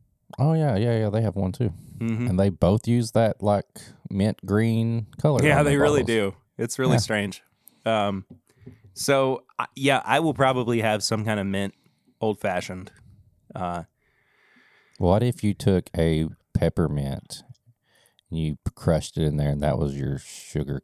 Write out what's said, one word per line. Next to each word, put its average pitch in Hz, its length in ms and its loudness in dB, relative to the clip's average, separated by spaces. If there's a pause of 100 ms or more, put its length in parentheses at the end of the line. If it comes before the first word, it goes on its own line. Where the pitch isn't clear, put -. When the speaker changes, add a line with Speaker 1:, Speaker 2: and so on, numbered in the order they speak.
(380)
Speaker 1:
Oh, 151 140 2
yeah, 151 240 2
yeah, 117 240 2
yeah. 107 100 0
They 107 120 0
have 101 140 0
one, 95 160 0
too. 113 200 -2 (260)
Speaker 2:
Mm-hmm. 113 300 -2
Speaker 1:
And 92 100 2
they 98 100 4
both 170 380 2
use 117 260 0
that, 113 300 2
like, 101 240 2 (440)
mint 98 360 0
green 113 600 0 (140)
color 143 240 2
Speaker 2:
Yeah, 147 160 4
Speaker 1:
on 151 40 4
Speaker 2:
they 143 80 4
Speaker 1:
their 143 80 4
Speaker 2:
really 147 220 4
Speaker 1:
bottles. 107 300 0
Speaker 2:
do. - 20 -18 (240)
It's 117 200 -6
really 131 140 2
Speaker 1:
Yeah. 123 60 4
Speaker 2:
strange. 104 440 -2 (440)
Um, 101 380 0 (680)
so, 135 500 0 (140)
I, - 80 -4 (100)
yeah, 135 280 2
I 123 160 2
will 156 140 0
probably 123 460 2
have 107 220 0
some 110 220 -2
kind 107 140 -2
of 98 80 -2
mint 98 280 -4 (460)
old-fashioned. 92 720 -4 (640)
Uh, 87 300 -6 (1120)
Speaker 1:
What 92 240 4
if 120 220 -2
you 101 100 0
took 92 420 0
a 80 320 2 (260)
peppermint 73 880 -2 (880)
and 80 100 -6
you 78 140 -2 (100)
p-, - 100 -6
crushed - 440 -2
it 80 60 0
in 73 120 0
there 71 140 0
and 71 100 -2
that 73 180 0
was 69 200 -2
your 69 200 -4
sugar - 640 -8